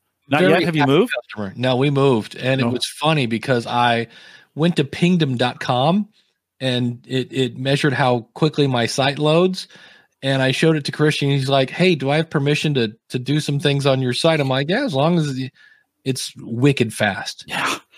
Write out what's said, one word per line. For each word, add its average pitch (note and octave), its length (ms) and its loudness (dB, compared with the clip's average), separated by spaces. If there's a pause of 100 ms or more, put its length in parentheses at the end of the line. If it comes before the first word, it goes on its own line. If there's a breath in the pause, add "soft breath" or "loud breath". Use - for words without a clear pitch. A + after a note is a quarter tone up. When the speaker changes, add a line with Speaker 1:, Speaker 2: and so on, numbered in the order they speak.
(280)
Speaker 1:
not C#3 120 0
Speaker 2:
Very D#3 140 4
Speaker 1:
yet. F3 100 2
Have E3 120 -2
you D3+ 60 2
Speaker 2:
happy C#3 100 2
Speaker 1:
moved? F#3 220 2
Speaker 2:
customer. G#2 420 -8
No, B2+ 200 0
we C#3 160 2
moved. C3+ 440 2
And C3 260 -2
Speaker 1:
No. A#2+ 80 0
Speaker 2:
it - 20 0
was B2 160 -4
funny D3+ 400 -2
because A#2 400 -2
I A#2+ 400 0 (480 loud breath)
went E3 220 0
to D3 80 2
pingdom D#3+ 500 0
dot B2 240 -2
com D#3 480 0 (520)
and B2 480 -2
it, B2+ 240 -4
it B2 260 -2
measured C3+ 360 0
how B2 280 2 (120)
quickly D3+ 320 0
my A#2+ 220 0
site C#3 320 -2
loads. E3+ 480 0 (560 loud breath)
And C3+ 180 0
I C3 80 2
showed D#3+ 280 2
it C#3+ 80 -6
to - 60 -4
Christian. D3+ 380 0
He's C#3 200 0
like, C3+ 200 2
"Hey, F3+ 240 2
do C3+ 160 -2
I C#3+ 60 2
have D#3+ 160 0
permission D3 440 0
to, A2+ 200 0 (140)
to C3 100 -4
do C#3+ 200 0
some C#3+ 200 -2
things C#3 260 0
on C3 160 4
your B2+ 120 0
site?" D#3+ 260 2
I'm C#3 80 0
like, C3+ 220 0
"Yeah, A#3 140 0
as G#3 120 -4
long E3 240 2
as D3+ 80 0 (100)
y-, C3 140 -6 (540 soft breath)
it's - 320 -4
wicked A#2+ 540 0
fast." - 540 -4
Speaker 1:
Yeah. - 320 -6 (200)